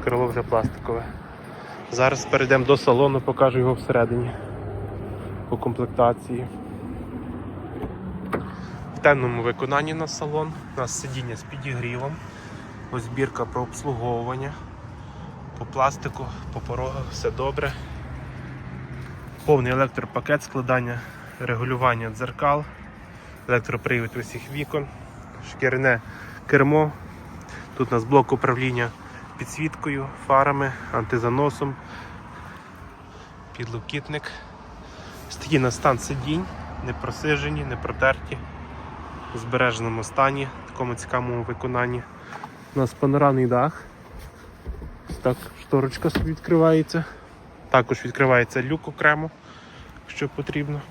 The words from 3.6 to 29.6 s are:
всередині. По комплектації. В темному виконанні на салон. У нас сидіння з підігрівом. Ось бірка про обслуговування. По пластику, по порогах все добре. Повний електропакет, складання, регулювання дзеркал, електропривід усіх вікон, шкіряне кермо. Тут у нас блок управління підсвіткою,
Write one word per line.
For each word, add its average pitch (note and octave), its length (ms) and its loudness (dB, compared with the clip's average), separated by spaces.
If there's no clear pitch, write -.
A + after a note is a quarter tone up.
всередині. A#2+ 580 2
По - 80 -2
комплектації. A#2+ 920 2
В - 60 -8
темному B2+ 420 4
виконанні C#3+ 500 0
на D#3+ 140 -4
салон. D#3 460 -2
У - 40 -6
нас A#2+ 220 -4
сидіння B2+ 340 -6
з - 80 -12
підігрівом. C3 720 -6
Ось A#2 160 -4
бірка B2 380 0
про B2 160 -2
обслуговування. B2 920 -2
По - 80 -8
пластику, C3+ 600 0
по - 60 -6
порогах C3 520 -4
все - 200 0
добре. C#3 400 0
Повний B2+ 260 6
електропакет, C3 720 0
складання, B2 560 0
регулювання B2 680 2
дзеркал, B2+ 540 2
електропривід A#2+ 680 2
усіх A#2+ 240 -8
вікон, C#3+ 340 -2
шкіряне C3 500 4
кермо. D3 440 6
Тут B2+ 140 0
у B2 40 2
нас A2+ 80 2
блок C3 280 8
управління B2 580 2
підсвіткою, C#3+ 680 -4